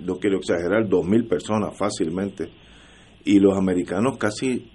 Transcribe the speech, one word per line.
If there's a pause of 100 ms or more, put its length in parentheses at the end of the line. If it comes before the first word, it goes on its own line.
no
quiero
exagerar,
dos
mil
personas
fácilmente, (720)
y
los
americanos
casi